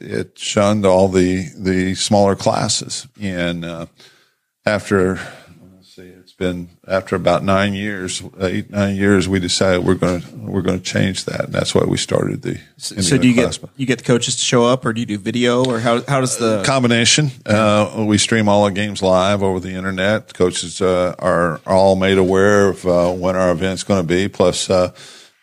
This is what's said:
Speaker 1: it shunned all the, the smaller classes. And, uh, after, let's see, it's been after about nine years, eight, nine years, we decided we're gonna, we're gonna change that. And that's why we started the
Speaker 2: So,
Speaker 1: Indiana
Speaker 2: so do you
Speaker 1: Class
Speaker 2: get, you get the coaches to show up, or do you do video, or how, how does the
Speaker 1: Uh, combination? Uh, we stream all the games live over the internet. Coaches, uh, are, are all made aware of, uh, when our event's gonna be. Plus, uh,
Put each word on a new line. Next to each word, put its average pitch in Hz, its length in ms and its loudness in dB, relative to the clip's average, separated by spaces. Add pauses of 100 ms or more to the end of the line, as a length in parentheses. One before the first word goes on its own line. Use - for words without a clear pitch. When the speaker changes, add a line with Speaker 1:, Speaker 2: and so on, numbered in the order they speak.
Speaker 1:
it - 340 -8
shunned 104 480 0
all 92 220 6
the, 92 500 0
the 92 380 -2
smaller 101 400 2
classes. - 720 -4 (140)
And, 87 440 -4
uh, 82 220 -10 (800)
after, 95 540 0 (560)
let's - 180 -20
see, 92 80 -20
it's 90 300 -20
been 87 360 -6 (180)
after 95 300 -2
about 87 280 0
nine 98 300 0
years, 98 480 -8 (180)
eight, 95 300 -4
nine 98 260 -2
years, 98 320 2
we 95 120 0
decided 90 440 0
we're 92 100 2
gonna, 87 280 -2 (120)
we're 98 280 -6
gonna 92 160 -2
change 98 460 -4
that. - 200 -6
And - 80 -10
that's - 220 -4
why - 100 2
we 50 120 0
started - 460 -2
the - 180 -8 (160)
Speaker 2:
So, - 180 -12
Speaker 1:
Indiana 101 80 -4
Speaker 2:
so 127 160 2
do 127 100 4
you 120 60 4
Speaker 1:
Class 117 240 0
Speaker 2:
get, - 180 -18
you 135 100 -6
get 123 120 0
the - 60 -20
coaches 120 320 0
to - 60 -4
show 120 220 2
up, 127 200 2
or 117 80 -2
do 113 80 -4
you 120 60 -4
do 104 120 -4
video, 120 460 0
or 120 160 -2
how, 120 260 0
how 139 140 0
does - 160 -2
the 110 240 0
Speaker 1:
Uh, 95 40 -2
combination? 127 640 2 (160)
Uh, 107 600 2
we 104 120 2
stream 110 300 0
all 104 160 4
the 101 60 2
games 101 320 -4
live 95 400 2
over 95 180 0
the 92 120 -10
internet. 95 600 -4
Coaches, 90 460 -2
uh, 90 380 0
are, 85 480 0
are 95 100 0
all 95 200 4
made 95 220 2
aware 98 500 4
of, 90 180 -4
uh, 87 260 2
when 92 240 -2
our 92 140 2
event's 90 320 -2
gonna 98 200 0
be. 90 260 0
Plus, 90 400 0
uh, 90 240 2 (500)